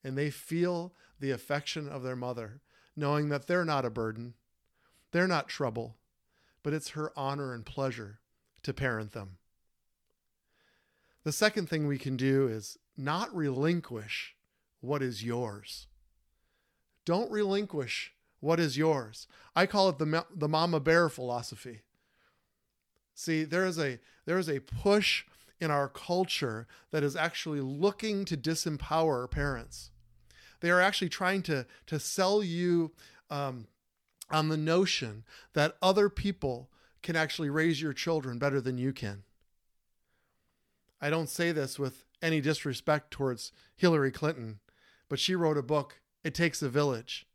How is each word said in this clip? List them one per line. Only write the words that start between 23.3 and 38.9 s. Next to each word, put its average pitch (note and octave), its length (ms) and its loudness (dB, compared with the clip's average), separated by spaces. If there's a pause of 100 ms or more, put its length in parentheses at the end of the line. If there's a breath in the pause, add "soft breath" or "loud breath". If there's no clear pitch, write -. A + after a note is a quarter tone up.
there E3+ 220 0
is F3 120 -2
a, C3+ 220 -2 (260 soft breath)
there E3+ 120 0
is F3 100 0
a C#3 140 0
push - 640 2 (340 soft breath)
in D#3+ 120 0
our C#3+ 160 4
culture C3+ 800 -2 (240 loud breath)
that D3+ 120 2
is C#3+ 120 0
actually D#3+ 460 -2
looking G3 640 0
to E3 120 -2
disempower D3+ 920 0
parents. C#3 640 -4 (680 loud breath)
They E3+ 100 2
are F3+ 100 6
actually F#3+ 280 2
trying F#3 340 0
to, C3+ 220 0 (220 loud breath)
to D3+ 120 -2
sell G3+ 440 2
you, E3+ 480 2 (380 loud breath)
um, C3+ 380 -4 (640)
on D#3 180 2
the D#3 80 0
notion D#3 680 0 (300 loud breath)
that D3+ 280 2
other F#3+ 260 4
people C#3 640 -4 (320 soft breath)
can E3 140 -4
actually D#3 340 0
raise D#3 320 2
your D3+ 120 -2
children C3+ 440 -2
better C#3 240 2
than B2+ 160 -2
you C3 160 0